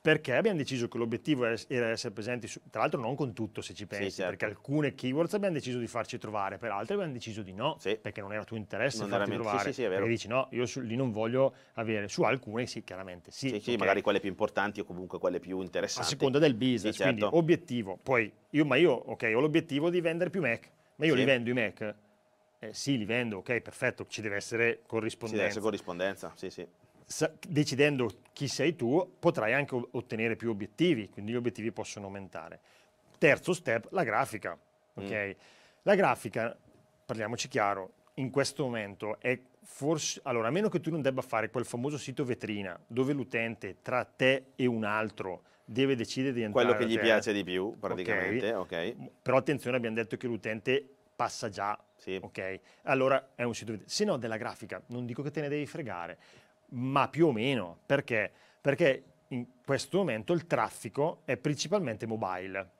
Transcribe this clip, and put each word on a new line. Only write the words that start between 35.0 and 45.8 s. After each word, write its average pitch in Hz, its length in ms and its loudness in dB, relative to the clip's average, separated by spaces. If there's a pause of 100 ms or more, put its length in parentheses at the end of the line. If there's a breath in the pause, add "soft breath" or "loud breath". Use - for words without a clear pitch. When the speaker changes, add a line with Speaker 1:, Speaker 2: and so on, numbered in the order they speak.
Speaker 1:
ok? 101 320 -2 (460 soft breath)
La 202 140 6
grafica, 123 600 2 (500)
parliamoci 113 440 -4
chiaro, 101 420 0 (240)
in 135 140 -4
questo 139 340 0
momento 107 560 -4
è 127 180 0 (240)
forse... - 600 -4
Allora, 117 240 0
a 120 40 2
meno 196 180 2
che 165 100 0
tu 160 100 -4
non 156 120 -2
debba 131 200 2
fare 110 280 -2
quel 123 160 -4
famoso 135 320 -4
sito 139 260 -6
vetrina, 104 640 -4
dove 131 240 0
l'utente 113 680 -4
tra 123 240 0
te 131 400 2 (100)
e 131 120 2
un 113 180 0
altro 104 560 -2 (240 soft breath)
deve 131 320 2